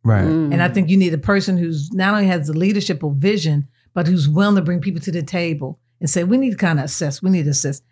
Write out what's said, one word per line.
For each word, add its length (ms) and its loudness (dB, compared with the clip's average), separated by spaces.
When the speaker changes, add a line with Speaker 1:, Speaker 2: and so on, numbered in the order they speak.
Speaker 1:
Right. 220 4
Speaker 2:
Mm. 280 0
Speaker 3:
And 80 2
I 80 2
think 200 0
you 80 4
need 160 2
a 40 -2
person 400 0
who's 360 -4
not 200 0
only 140 2
has 200 0
the 60 -4
leadership 500 0
or 100 -2
vision, 540 0
but 140 0
who's 200 2
willing 280 2
to 60 2
bring 180 -2
people 220 -6
to 100 -6
the 120 -4
table 560 -6
and 100 -4
say, 140 0
"We 140 2
need 140 0
to 60 -6
kinda 260 0
assess, 380 -6
we 80 0
need 160 2
to 60 0
assess 300 -4